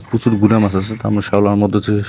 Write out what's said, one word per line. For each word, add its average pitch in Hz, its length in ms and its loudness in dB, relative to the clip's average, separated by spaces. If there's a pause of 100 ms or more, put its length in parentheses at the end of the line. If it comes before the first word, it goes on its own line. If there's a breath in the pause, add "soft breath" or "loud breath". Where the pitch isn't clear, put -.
প্রচুর 113 260 0
গুড়া 104 240 2
মাছ 101 160 0
আছে। 98 260 -4
তো 110 60 -6
আমরা 104 140 0
শ্যাওলার 101 340 0
মধ্যে 104 240 2
থেকে 104 300 -2